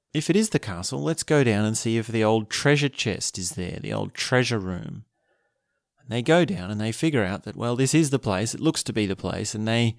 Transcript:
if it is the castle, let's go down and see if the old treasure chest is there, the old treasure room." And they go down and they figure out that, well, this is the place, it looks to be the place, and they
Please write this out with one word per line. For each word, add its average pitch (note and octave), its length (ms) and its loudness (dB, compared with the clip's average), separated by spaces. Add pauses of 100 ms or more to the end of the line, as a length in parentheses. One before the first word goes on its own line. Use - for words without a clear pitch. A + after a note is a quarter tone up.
(120)
if D3+ 160 -2
it F3 60 4
is G#3+ 160 2
the - 80 2
castle, G2+ 420 -6
let's D#3 220 -2
go D3 220 4
down G#2+ 200 4
and A2 140 0
see A2+ 180 0
if A2 120 -2
the A2 160 2
old A2 260 2
treasure C#3+ 380 2
chest - 500 -4
is F2 120 -6
there, - 300 -8
the G#2+ 120 -6
old G#2 220 -4
treasure A#2+ 440 0
room." F#2 460 -8 (960)
And - 100 -16
they A#2+ 120 -2
go E3 220 6
down G2 280 -6
and G#2 80 -4
they A2 100 -2
figure C#3+ 320 0
out F#2+ 220 -4
that, G2 100 -12
well, A#2 220 -4
this C3+ 180 2
is D#3 160 6
the C3+ 80 2
place, G#2+ 340 0
it - 60 -8
looks D#3 240 0
to A#2 100 -6
be G#2 140 0
the F#2+ 80 0
place, F#2+ 400 -6
and G#2+ 140 -4
they A#2 300 2